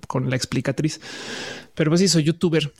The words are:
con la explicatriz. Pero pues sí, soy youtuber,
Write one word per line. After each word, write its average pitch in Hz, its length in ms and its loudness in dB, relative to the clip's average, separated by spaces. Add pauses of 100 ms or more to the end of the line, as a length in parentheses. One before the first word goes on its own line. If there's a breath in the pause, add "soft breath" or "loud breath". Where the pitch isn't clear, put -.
con 131 220 -2
la 123 80 0
explicatriz. 139 640 -2 (720 loud breath)
Pero - 160 2
pues 175 100 4
sí, 196 60 4
soy 165 160 4
youtuber, 156 560 0